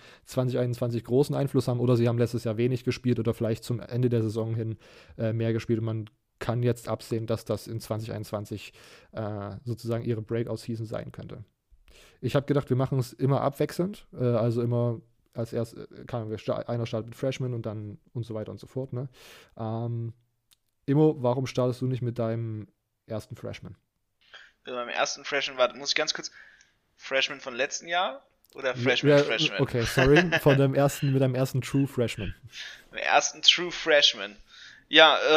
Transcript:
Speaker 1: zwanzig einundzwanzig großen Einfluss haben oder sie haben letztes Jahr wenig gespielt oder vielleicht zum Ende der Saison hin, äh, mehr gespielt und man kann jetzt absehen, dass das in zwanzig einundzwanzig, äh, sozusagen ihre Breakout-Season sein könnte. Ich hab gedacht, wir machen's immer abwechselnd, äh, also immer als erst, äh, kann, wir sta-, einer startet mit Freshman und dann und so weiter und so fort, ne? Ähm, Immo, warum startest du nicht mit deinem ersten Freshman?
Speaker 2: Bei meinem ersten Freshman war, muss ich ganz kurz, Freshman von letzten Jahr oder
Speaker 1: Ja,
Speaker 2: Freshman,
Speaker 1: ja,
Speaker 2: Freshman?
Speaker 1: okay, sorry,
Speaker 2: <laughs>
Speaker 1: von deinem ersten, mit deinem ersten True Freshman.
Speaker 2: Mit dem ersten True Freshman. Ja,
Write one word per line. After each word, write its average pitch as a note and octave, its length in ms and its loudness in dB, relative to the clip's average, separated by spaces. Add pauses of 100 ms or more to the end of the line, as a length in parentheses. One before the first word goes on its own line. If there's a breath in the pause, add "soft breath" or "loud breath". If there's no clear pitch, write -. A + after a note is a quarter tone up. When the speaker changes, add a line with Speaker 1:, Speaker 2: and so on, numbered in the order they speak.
(260 loud breath)
Speaker 1:
zwanzig B2+ 340 0
einundzwanzig A#2+ 420 0
großen C#3 320 2
Einfluss C#3 320 2
haben B2 140 0
oder A#2+ 160 6
sie A#2 120 4
haben A#2 100 2
letztes A#2 260 0
Jahr A2 120 -2
wenig B2 280 0
gespielt B2 340 0
oder A2+ 160 0
vielleicht A2+ 300 -2
zum A#2 160 -4
Ende B2 280 0
der A#2 140 2
Saison A2 320 -2
hin, A2+ 220 -4 (420 loud breath)
äh, A2+ 140 0
mehr A2+ 200 0
gespielt A2+ 280 0
und A2 60 -2
man A2 180 -4 (340)
kann A#2+ 240 -2
jetzt A#2+ 260 0
absehen, A2+ 380 -4
dass A2+ 180 -2
das - 220 -4
in A2+ 140 -6
zwanzig A2 320 -6
einundzwanzig, G#2+ 640 -8 (360 loud breath)
äh, G2+ 540 -8
sozusagen A#2 400 -4
ihre A2 180 -4
Breakout-Season A2+ 640 -6
sein A2 240 -8
könnte. G#2 280 -14 (800 soft breath)
Ich B2+ 160 0
hab C#3 100 0
gedacht, C#3 240 0
wir B2 60 2
machen's C3 360 -2
immer C3 280 2
abwechselnd, D#3 640 -2 (100)
äh, B2 80 -2
also A#2+ 380 2
immer A#2+ 380 0 (340)
als A#2 180 -6
erst, A#2 240 -4
äh, - 300 -16
kann, A2 240 -6
wir G#2+ 80 -6
sta-, A2 300 -4
einer A#2 180 -2
startet A2+ 220 -6
mit A2+ 80 -16
Freshman C3 380 -4
und A2+ 120 -6
dann G#2+ 320 -8 (140)
und A#2 120 -6
so A2 100 -10
weiter G#2 180 -8
und G2 80 -14
so - 80 -18
fort, C3 240 -8
ne? C3 160 -6 (500 loud breath)
Ähm, A#2 540 -4 (720)
Immo, D#3 320 6
warum B2 280 0
startest B2 360 0
du B2+ 60 0
nicht B2 140 -2
mit A#2+ 180 -4
deinem A2+ 480 -4 (380)
ersten A2 280 -10
Freshman? G#2 400 -14 (880 loud breath)
Speaker 2:
Bei C3 80 -12
meinem A#2+ 160 -8
ersten C#3 360 -2
Freshman C#3 340 -4
war, B2 160 4
muss C#3 160 -8
ich - 40 0
ganz D3+ 200 0
kurz, - 160 -10 (640 loud breath)
Freshman C3+ 440 -2
von B2+ 140 -12
letzten B2+ 340 -4
Jahr G3 360 -2 (300)
oder C3 220 -4
Speaker 1:
Ja, A#2+ 60 -4
Speaker 2:
Freshman, C3 300 4
Speaker 1:
ja, C#3+ 60 8
Speaker 2:
Freshman? A2+ 420 0
Speaker 1:
okay, A#2+ 220 0
sorry, C#3+ 480 6
Speaker 2:
<laughs> D#3+ 100 2
Speaker 1:
von C#3 160 6
deinem C3+ 180 4
ersten, C#3 380 2
mit C3+ 100 4
deinem B2+ 120 2
ersten C3 280 0
True C#3 240 0
Freshman. G#2+ 480 -4 (560 loud breath)
Speaker 2:
Mit - 100 -8
dem - 60 -2
ersten D3 360 2
True E3+ 300 4
Freshman. A#2+ 640 2 (520 loud breath)
Ja, D3+ 280 10 (200)